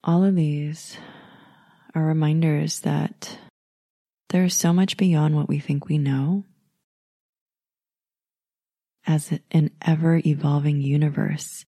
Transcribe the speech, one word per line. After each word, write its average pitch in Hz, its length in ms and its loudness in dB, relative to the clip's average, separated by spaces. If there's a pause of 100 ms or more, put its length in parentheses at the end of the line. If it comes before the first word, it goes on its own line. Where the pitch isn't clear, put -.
All 175 160 4
of 196 120 2
these 151 600 -4 (960)
are 160 100 0
reminders 156 760 0
that - 580 -6 (920)
there 180 140 2
is 180 100 0
so 170 180 2
much 185 260 2
beyond 156 380 2
what 147 140 -2
we 147 80 0
think 143 300 -4
we 151 100 0
know 143 460 0 (2750)
as 156 260 0 (160)
an 156 220 2 (100)
ever-evolving 151 1000 2
universe 147 960 -2